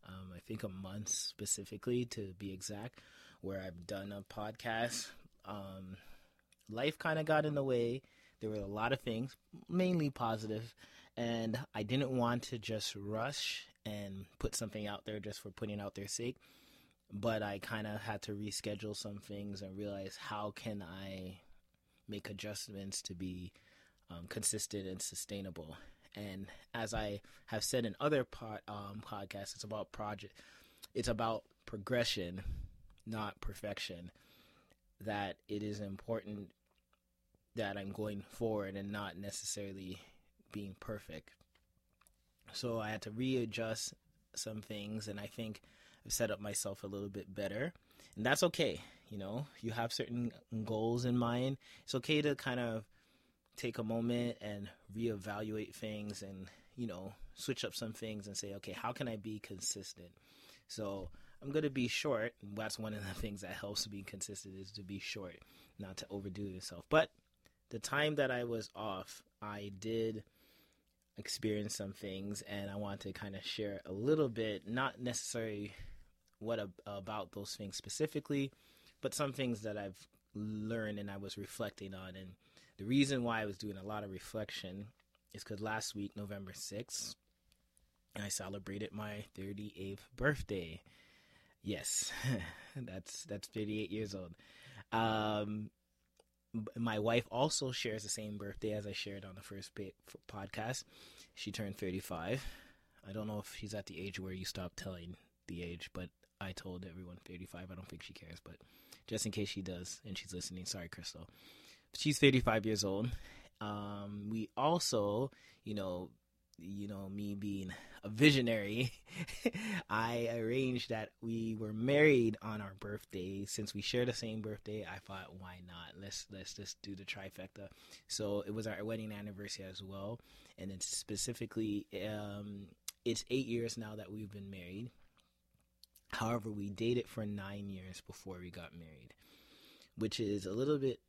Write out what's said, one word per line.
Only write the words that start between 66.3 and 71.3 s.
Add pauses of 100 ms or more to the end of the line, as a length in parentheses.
yourself.
But (560)
the
time
that
I
was
off, (180)
I
did (920)
experience